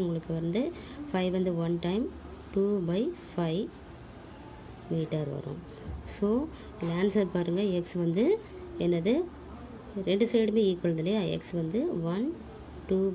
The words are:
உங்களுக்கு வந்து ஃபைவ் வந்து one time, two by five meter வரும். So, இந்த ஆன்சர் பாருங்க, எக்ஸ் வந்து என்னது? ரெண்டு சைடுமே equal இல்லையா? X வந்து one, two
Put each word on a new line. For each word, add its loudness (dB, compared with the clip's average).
உங்களுக்கு -2
வந்து 2
ஃபைவ் 2
வந்து 2
one 2
time, 2
two 4
by 2
five 0
meter 0
வரும். -8
So, 2
இந்த -2
ஆன்சர் 4
பாருங்க, 2
எக்ஸ் -4
வந்து 4
என்னது? 4
ரெண்டு 6
சைடுமே 6
equal 2
இல்லையா? 2
X -6
வந்து 0
one, 2
two 4